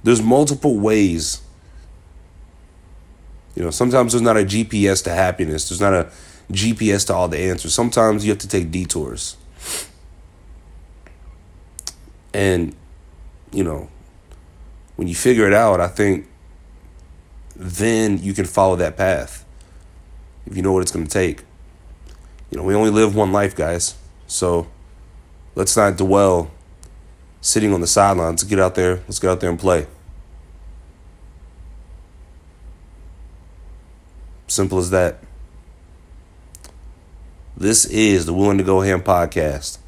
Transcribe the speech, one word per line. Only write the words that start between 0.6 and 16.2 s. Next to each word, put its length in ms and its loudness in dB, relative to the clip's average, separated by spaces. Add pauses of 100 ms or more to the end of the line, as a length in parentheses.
ways. 600 0 (2250)
You 80 -4
know, 80 -2
sometimes 420 2
there's 80 2
not 160 4
a 80 2
G 180 -2
P 240 0
S 160 2
to 80 -4
happiness. 580 -2
There's 120 -6
not 120 4
a 180 0 (400)
G 220 -2
P 180 0
S 140 0
to 80 -2
all 140 0
the 100 -4
answers. 360 -4
Sometimes 520 0
you 60 0
have 80 -2
to 80 -12
take 240 -2
detours. 680 -6 (3000)
And, 420 0 (760)
you 120 -2
know, 260 -6 (1040)
when 120 -4
you 80 -6
figure 320 4
it 60 4
out, 260 4
I 80 0
think 400 0 (1300)